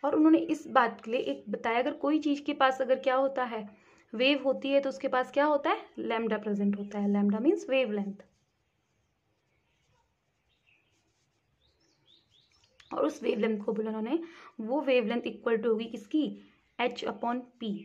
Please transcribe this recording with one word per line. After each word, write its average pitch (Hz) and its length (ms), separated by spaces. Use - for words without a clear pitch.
और 294 100
उन्होंने 320 220
इस 311 160
बात 233 360
के 226 80
लिए 254 80
एक 277 300
बताया, 226 300
अगर 285 140
कोई 294 260
चीज़ 285 240
के 294 100
पास 277 280
अगर 262 180
क्या 262 160
होता 269 280
है, 220 240
वेव 262 300
होती 269 260
है, 277 120
तो 277 80
उसके 269 180
पास 254 240
क्या 285 140
होता 302 240
है, 427 160
लैम्डा 226 380
प्रेजेंट 202 400
होता 202 220
है। 202 100
Lambda 202 300
means 330 300
wavelength। 208 520
और - 120
उस 302 180
वेवलेंथ 220 400
को 220 100
बोला 220 160
उन्होंने, 220 300
वो 233 220
वेवलेंथ 240 460
इक्वल 233 300
टू 226 120
होगी 226 160
किसकी, 277 380
H 240 260
upon 240 360
P 214 100